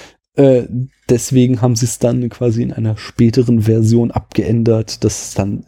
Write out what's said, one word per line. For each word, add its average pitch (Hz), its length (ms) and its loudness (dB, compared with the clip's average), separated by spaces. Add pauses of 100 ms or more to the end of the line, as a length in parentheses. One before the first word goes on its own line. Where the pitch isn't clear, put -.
(360)
Äh, 131 280 4 (460)
deswegen 123 520 0
haben 123 140 2
sie 117 100 0
es - 140 -6
dann 123 300 -2
quasi 120 340 -2
in 131 100 -6
einer 110 240 -4
späteren 117 680 0
Version 113 460 2
abgeändert, 113 920 -2
dass - 260 -4
es - 60 -16
dann 98 320 -4